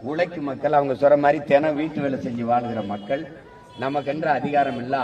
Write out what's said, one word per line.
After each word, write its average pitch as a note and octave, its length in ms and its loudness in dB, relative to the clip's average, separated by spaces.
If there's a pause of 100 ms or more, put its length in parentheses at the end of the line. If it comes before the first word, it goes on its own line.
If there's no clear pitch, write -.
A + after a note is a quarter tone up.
(100)
உழைக்கும் E3+ 400 -4
மக்கள், D3 280 -2
அவங்க C#3 240 2
சொல்ற C#3+ 220 8
மாதிரி D3 140 4 (120)
தினம் C#3+ 300 4
வீட்டு D#3 240 -4
வேலை C3 200 -2
செஞ்சு A#2+ 260 -6
வாழ்கிற A#2 320 0 (120)
மக்கள், C#3 280 -6 (640)
நமக்கென்று C#3+ 540 -2
அதிகாரம் C#3 440 0
இல்ல, C3 220 -4